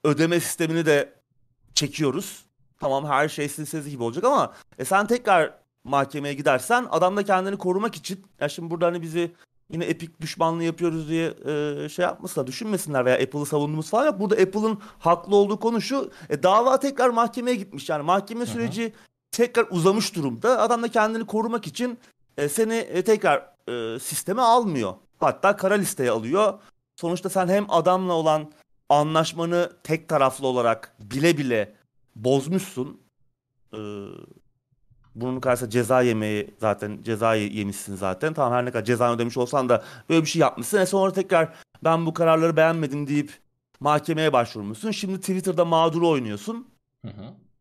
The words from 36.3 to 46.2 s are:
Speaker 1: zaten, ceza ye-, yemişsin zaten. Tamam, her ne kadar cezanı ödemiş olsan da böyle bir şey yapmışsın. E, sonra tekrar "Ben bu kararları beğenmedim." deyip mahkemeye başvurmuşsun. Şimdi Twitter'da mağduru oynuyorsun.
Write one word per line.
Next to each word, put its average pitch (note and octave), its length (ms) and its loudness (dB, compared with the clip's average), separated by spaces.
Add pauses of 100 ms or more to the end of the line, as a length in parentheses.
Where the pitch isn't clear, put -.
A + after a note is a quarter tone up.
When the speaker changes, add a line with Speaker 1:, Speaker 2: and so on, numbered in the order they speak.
Speaker 1:
zaten, G#2 420 -2
ceza A2+ 320 0
ye-, G#2 180 -2
yemişsin G2+ 440 -6
zaten. G2 380 -4
Tamam, C3 180 0
her B2 120 0
ne B2 60 -4
kadar A#2 140 -4
cezanı A#2+ 300 2
ödemiş A#2 220 -2
olsan B2+ 320 0
da A#2 160 4 (240)
böyle E3 140 4
bir D3+ 40 -4
şey E3 140 -2
yapmışsın. C3 380 0
E, C4 80 4
sonra G3 260 2
tekrar F3+ 420 0 (300)
"Ben E3 220 2
bu D#3+ 80 -2
kararları E3 420 4
beğenmedim." D#3 500 2
deyip D3 320 -2 (420)
mahkemeye D3+ 520 2
başvurmuşsun. A2+ 580 -2
Şimdi F#3+ 300 -4
Twitter'da F3+ 440 0
mağduru E3 440 2
oynuyorsun. C#3 600 -4 (360)